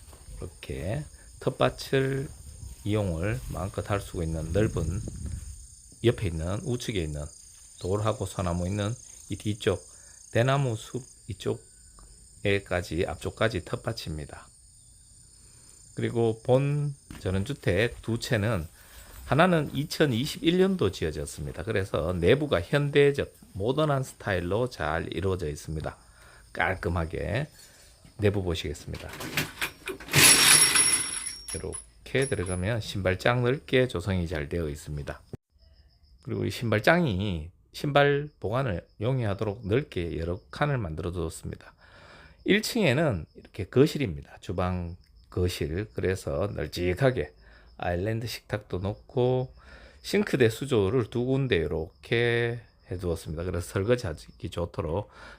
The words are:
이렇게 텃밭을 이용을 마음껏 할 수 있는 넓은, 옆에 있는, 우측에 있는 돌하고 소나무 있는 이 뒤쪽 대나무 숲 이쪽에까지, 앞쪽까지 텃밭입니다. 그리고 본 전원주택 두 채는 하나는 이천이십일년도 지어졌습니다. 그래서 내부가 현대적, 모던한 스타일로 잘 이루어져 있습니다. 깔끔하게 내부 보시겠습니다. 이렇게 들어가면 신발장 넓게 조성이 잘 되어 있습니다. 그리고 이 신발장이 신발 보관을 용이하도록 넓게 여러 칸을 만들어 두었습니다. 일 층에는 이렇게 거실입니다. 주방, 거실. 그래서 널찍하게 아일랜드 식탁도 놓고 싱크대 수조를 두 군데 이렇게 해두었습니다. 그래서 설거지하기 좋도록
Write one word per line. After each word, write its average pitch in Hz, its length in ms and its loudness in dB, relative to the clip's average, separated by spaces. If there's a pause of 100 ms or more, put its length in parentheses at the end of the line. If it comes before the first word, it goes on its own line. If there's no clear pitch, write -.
(380)
이렇게 87 640 -6 (380)
텃밭을 135 880 0 (560)
이용을 104 560 0 (120)
마음껏 95 380 -4
할 101 100 0
수 - 220 -6
있는 80 300 -2
넓은, 92 480 2 (1040)
옆에 113 240 4
있는, 82 340 -2
우측에 117 400 -2
있는 76 180 -4 (600)
돌하고 104 460 0
소나무 90 420 -2
있는 104 260 -2 (340)
이 - 60 -8
뒤쪽 101 480 -2 (500)
대나무 131 440 2
숲 - 260 -8 (1400)
이쪽에까지, 90 640 0
앞쪽까지 90 560 -2
텃밭입니다. - 800 -8 (1500)
그리고 117 480 0
본 143 500 2 (240)
전원주택 101 840 0
두 113 180 -2
채는 104 480 0 (560)
하나는 160 500 4
이천이십일년도 156 1200 2
지어졌습니다. 76 720 -4
그래서 95 480 0
내부가 92 480 4
현대적, 143 760 2 (200)
모던한 135 500 2
스타일로 98 680 -2
잘 80 420 -2
이루어져 90 360 -2
있습니다. 76 480 -6 (560)
깔끔하게 87 960 -2 (680)
내부 101 260 2
보시겠습니다. 78 640 -6 (2500)
이렇게 87 760 -4
들어가면 98 520 -2
신발장 107 640 2
넓게 127 460 2
조성이 90 400 0
잘 76 200 -4
되어 82 200 -2
있습니다. 73 520 -8 (1000)
그리고 107 220 -4
이 101 60 -2
신발장이 107 1000 2 (220)
신발 143 560 2 (100)
보관을 110 480 -2 (140)
용이하도록 107 640 0
넓게 90 520 0
여러 85 200 -2 (140)
칸을 147 260 0
만들어 87 320 -4
두었습니다. 82 640 -8 (720)
일 208 180 4
층에는 139 720 2
이렇게 - 300 -10
거실입니다. 120 760 2
주방, 90 560 -2 (320)
거실. 87 640 -2
그래서 92 600 -2
널찍하게 87 800 0 (440)
아일랜드 107 520 -2
식탁도 - 500 -6
놓고 127 720 -2 (500)
싱크대 147 460 4
수조를 110 600 2
두 120 140 0
군데 131 320 2
이렇게 117 1040 0 (280)
해두었습니다. 85 540 -4
그래서 90 260 -4
설거지하기 104 840 -2
좋도록 87 600 -4 (280)